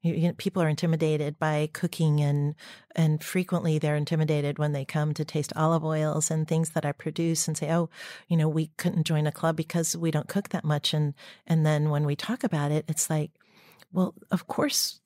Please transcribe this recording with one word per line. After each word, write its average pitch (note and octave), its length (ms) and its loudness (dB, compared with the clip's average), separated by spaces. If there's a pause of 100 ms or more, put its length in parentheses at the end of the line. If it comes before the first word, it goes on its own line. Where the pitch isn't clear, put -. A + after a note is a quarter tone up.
You, E3 140 0
you E3 120 2
know, E3+ 60 2
people - 280 -2
are D#3+ 60 4
intimidated D#3 720 0
by D3+ 320 0
cooking, D#3 480 2
and, D3 360 2 (380)
and D#3 300 2
frequently E3+ 560 0
they're D3+ 160 0
intimidated D3 640 0
when D3 140 0
they C#3 100 -2
come D3+ 300 -2
to D#3 100 -4
taste D3+ 320 -4
olive D#3+ 300 2
oils D#3 440 0
and D#3 160 0
things D#3+ 260 0
that D#3 140 -2
I C#3+ 60 0
produce E3 560 -2
and D#3 100 -2
say, D3+ 140 -2
"Oh, E3+ 180 2 (380)
you E3+ 80 2
know, D#3+ 140 4
we D#3 180 0 (100)
couldn't - 300 0
join D#3 200 2
a D3 40 0
club D#3+ 240 -2
because D#3+ 400 -2
we E3 160 0
don't D3+ 160 -2
cook - 220 -4
that - 160 -4
much." D3+ 280 0
And, D3+ 200 0 (320)
and D#3+ 200 2
then D3+ 240 2
when D3 160 0
we C#3+ 120 0
talk - 260 -6
about D3 300 0
it, D3+ 160 0
it's - 200 -2
like, D#3 220 -2 (600)
"Well, F#3 200 0 (160)
of - 180 -2
course - 580 -2